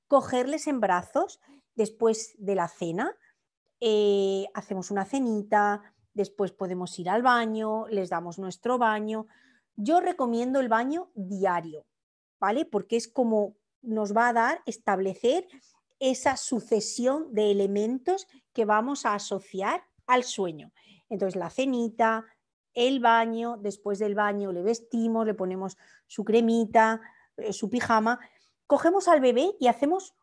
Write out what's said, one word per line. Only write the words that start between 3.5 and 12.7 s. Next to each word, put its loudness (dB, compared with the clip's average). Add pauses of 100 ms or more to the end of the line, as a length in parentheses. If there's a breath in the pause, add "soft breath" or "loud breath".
eh, 2
hacemos -8
una -2
cenita, 0 (200)
después -4
podemos -8
ir -4
al 2
baño, 0
les -4
damos -6
nuestro -4
baño. -2 (500 soft breath)
Yo 4
recomiendo 0
el 0
baño -2
diario, -4 (540)
¿vale? 0
Porque -2